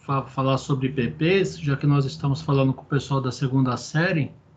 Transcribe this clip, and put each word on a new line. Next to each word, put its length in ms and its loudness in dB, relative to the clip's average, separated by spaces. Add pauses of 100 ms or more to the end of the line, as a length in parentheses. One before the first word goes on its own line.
fa-, 220 -2
falar 320 0
sobre 300 -2
P 200 0
Ps, 480 2
já 200 -2
que 100 -2
nós 180 4
estamos 380 -4
falando 320 2
com 80 -16
o 40 -20
pessoal 340 0
da 100 -2
segunda 460 0
série, 560 0 (240)